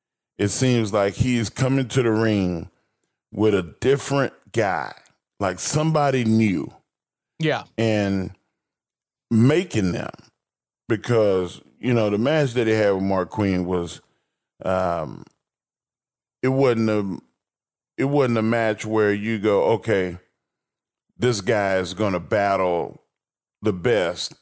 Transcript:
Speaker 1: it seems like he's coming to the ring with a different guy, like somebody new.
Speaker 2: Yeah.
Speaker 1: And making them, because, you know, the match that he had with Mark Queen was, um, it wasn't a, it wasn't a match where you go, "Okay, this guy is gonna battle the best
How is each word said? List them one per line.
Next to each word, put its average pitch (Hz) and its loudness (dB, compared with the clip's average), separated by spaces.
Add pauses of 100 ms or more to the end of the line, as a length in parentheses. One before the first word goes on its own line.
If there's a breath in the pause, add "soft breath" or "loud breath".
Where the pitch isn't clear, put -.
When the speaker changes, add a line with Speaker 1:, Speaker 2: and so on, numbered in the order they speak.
(400)
Speaker 1:
it 101 2
seems 117 0
like 101 2
he's 120 0
coming 131 -2
to 131 0
the 117 2
ring 98 0 (600)
with 104 2
a 87 -2
different 135 0 (180)
guy, 85 -2 (460)
like 92 -2
somebody 147 0
new. 110 2 (680)
Speaker 2:
Yeah. 139 -2 (120)
Speaker 1:
And 101 0 (960)
making 120 2
them, - -6 (760)
because, 104 0 (180)
you 123 -2
know, 110 2
the 101 0
match 139 0
that 117 0
he 110 2
had 104 2
with 95 -2
Mark 95 -2
Queen 95 0
was, 87 -4 (640)
um, 85 -4 (1200)
it 131 0
wasn't 123 2
a, 101 -2 (800)
it 131 0
wasn't 135 2
a 110 0
match 110 0
where 107 2
you 104 -4
go, 101 2 (100)
"Okay, 95 -2 (1000)
this 117 0
guy 98 0
is 90 -4
gonna 95 -2
battle 95 -2 (580)
the 101 -2
best 90 -2